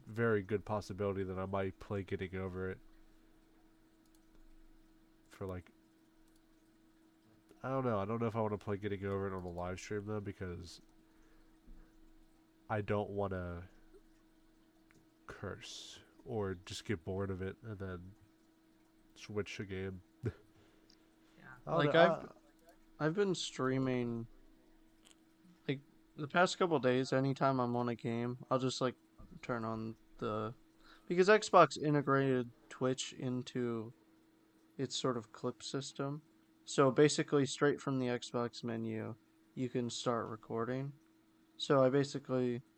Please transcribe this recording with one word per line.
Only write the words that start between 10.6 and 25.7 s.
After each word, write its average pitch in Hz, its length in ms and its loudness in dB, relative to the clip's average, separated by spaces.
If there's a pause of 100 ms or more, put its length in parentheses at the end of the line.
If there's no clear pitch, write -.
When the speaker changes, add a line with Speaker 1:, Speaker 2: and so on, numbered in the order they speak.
Speaker 1:
I 110 120 0
don't 104 280 0
wanna 92 540 -4 (1600)
curse - 720 -12 (260)
or 101 400 -2
just - 200 -12
get 104 180 -2
bored 98 260 -2
of 92 120 -4
it 95 140 -6 (120)
and 107 100 -10
then 92 220 -8 (1160)
switch - 440 -6
a 110 60 -6
game. 95 360 -6 (220)
<laughs> 113 80 -2 (1040)
Speaker 2:
Yeah. - 60 -20 (220)
Speaker 1:
I 151 60 -8
don't 160 80 4
Speaker 2:
Like, 147 140 4
Speaker 1:
know, 165 80 8
Speaker 2:
I've, 170 80 8
Speaker 1:
I - 960 -8
Speaker 2:
I've 156 80 2
been 196 220 2
streaming, 127 880 -2 (1400)
like, 139 120 -2 (360)